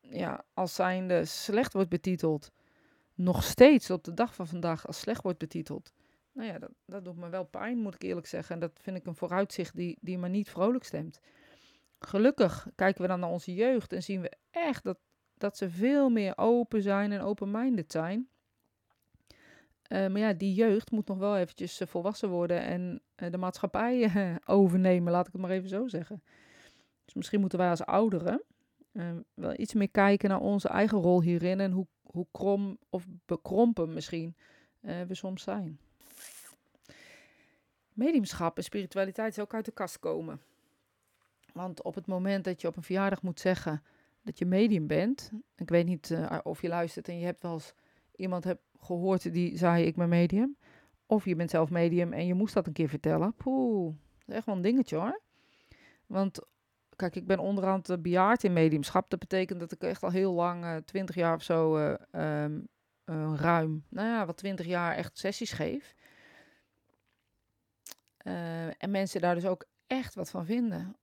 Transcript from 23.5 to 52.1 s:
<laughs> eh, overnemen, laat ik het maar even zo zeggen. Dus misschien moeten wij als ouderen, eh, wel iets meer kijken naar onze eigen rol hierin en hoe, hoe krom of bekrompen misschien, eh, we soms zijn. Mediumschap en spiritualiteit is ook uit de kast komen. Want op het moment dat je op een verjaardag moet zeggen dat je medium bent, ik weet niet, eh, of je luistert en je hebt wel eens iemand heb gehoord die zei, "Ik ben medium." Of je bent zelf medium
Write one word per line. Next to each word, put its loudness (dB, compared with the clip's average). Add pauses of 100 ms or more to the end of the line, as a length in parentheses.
<laughs> 4
eh, 2
overnemen, 6
laat 4
ik -20
het -8
maar -4
even -2
zo -4
zeggen. -8 (840)
Dus -20
misschien -2
moeten 0
wij 4
als 0
ouderen, 2 (500)
eh, -6 (240)
wel -6
iets -6
meer 2
kijken 4
naar 2
onze 0
eigen 2
rol 6
hierin 2
en 2
hoe, 0 (160)
hoe -8
krom 0 (100)
of -6 (200)
bekrompen 0
misschien, -8 (440)
eh, -8
we -8
soms -10
zijn. -6 (2250)
Mediumschap 0
en -6
spiritualiteit -4
is -10
ook -6
uit -4
de -10
kast -8
komen. -6 (1120)
Want -10
op -8
het -10
moment 0
dat -4
je -2
op -6
een -12
verjaardag 0
moet -6
zeggen 0 (400)
dat -10
je 0
medium 4
bent, 0 (260)
ik -8
weet 6
niet, -4
eh, -2
of -6
je -2
luistert -4
en -8
je -4
hebt -4
wel -6
eens -10 (420)
iemand -4
heb -2 (180)
gehoord 0
die 0
zei, 4
"Ik 2
ben 2
medium." 4 (500)
Of 2
je 0
bent -2
zelf 2
medium 2